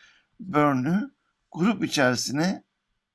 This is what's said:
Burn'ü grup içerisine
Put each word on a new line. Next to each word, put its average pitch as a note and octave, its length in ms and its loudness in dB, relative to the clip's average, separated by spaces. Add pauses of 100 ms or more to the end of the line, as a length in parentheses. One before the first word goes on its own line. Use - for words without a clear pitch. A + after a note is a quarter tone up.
(400)
Burn'ü D3 760 0 (360)
grup F#3+ 320 0
içerisine D3 800 0 (520)